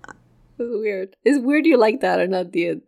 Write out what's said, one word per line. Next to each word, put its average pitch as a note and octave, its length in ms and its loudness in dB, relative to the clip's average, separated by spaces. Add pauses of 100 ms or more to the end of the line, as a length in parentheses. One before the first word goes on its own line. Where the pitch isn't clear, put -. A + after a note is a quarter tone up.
(560)
That's A#3+ 140 -8
weird. G#3 540 -6
It's C4 200 2
weird D4 220 0
you D#4+ 100 6
like A3+ 240 2
that F#3 180 0
or F3+ 80 0
not F#3 260 -4
the, E3+ 360 -4